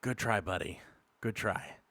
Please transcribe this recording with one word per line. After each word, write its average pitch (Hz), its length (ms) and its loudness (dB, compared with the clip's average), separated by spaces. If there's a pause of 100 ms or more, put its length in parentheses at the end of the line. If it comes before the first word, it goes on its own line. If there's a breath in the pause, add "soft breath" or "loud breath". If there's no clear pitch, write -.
Good 127 160 0
try, 110 220 4
buddy. 90 400 -2 (400 loud breath)
Good 110 160 0
try. - 400 -2 (140)